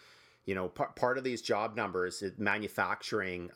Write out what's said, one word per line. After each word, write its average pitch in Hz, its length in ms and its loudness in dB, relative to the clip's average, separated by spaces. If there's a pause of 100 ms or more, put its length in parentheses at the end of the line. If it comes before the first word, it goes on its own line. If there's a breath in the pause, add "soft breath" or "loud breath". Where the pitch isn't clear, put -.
(440 loud breath)
you 98 100 0
know, 92 140 0
par-, - 280 -2
part 127 220 2
of 131 60 -6
these 123 180 -2
job 107 340 2
numbers, 92 460 0
it, 95 160 -4
manufacturing, 98 1160 0